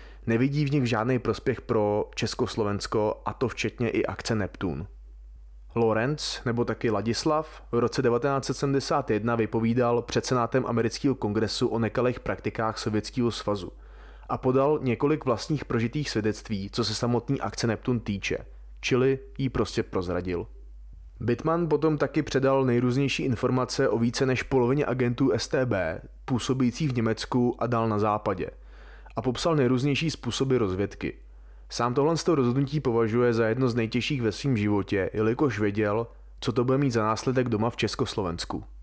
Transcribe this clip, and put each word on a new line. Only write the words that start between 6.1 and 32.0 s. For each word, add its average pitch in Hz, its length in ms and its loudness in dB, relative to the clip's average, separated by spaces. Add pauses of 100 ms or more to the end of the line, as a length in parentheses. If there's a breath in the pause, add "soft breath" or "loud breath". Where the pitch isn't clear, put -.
nebo 120 200 0
taky 113 260 -2
Ladislav, 117 720 -2 (100)
v 120 60 2
roce 120 240 0
devatenáct 123 420 2
set 139 100 -2
sedmdesát 139 560 0
jedna 113 260 2
vypovídal 117 680 2
před - 240 -2
senátem 123 400 2
amerického 117 480 0
kongresu 107 540 0
o 110 100 0
nekalých 117 420 0
praktikách - 580 -4
Sovětského 113 520 0
svazu 101 420 -4 (560 loud breath)
a - 100 -2
podal 139 440 4
několik 143 420 2
vlastních 131 400 0
prožitých 120 460 -2
svědectví, 104 640 -2
co 120 120 -2
se 104 100 -2
samotný 120 460 0
akce - 260 -2
Neptun 117 340 0
týče, - 380 -2 (420 soft breath)
čili 131 380 2 (200)
jí 135 100 0
prostě 117 340 0
prozradil. 90 640 -2 (760)
Bittman 160 480 0
potom 151 300 2
taky 147 240 0
předal 135 420 2
nejrůznější 123 580 2
informace 127 680 0
o 113 100 2
více 120 280 2
než 131 160 0
polovině 131 440 2
agentů 127 460 0
S 117 160 -2
T 131 180 0
B 92 340 -2 (240)
působících 127 680 0
v 120 60 -2
Německu 117 600 2
a 113 80 -2
dál 117 220 2
na 107 100 2
západě 104 520 0 (640 loud breath)
a 113 60 -2
popsal 151 340 0
nejrůznější 131 540 2
způsoby 127 460 0
rozvědky. 98 580 -2 (540 soft breath)
Sám 120 260 0
tohle 147 220 4